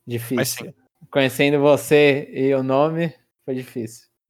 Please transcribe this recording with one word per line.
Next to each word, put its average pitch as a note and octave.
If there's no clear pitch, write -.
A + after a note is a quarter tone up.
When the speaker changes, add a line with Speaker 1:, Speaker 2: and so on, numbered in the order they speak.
Speaker 1:
Difícil. A#2+
Speaker 2:
Mas B2+
sim. -
Speaker 1:
Conhecendo C#3+
você D3
e C3+
o C3+
nome, D3+
foi C3+
difícil. B2